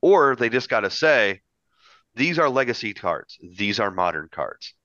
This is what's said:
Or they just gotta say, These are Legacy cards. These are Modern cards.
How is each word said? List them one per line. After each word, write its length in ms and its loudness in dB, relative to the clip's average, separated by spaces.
Or 340 6
they 140 0
just 200 -2
gotta 200 0
say, 520 0
These 240 -2
are 100 2
Legacy 440 -2
cards. 480 -6
These 380 -6
are 120 -2
Modern 380 -4
cards. 440 -12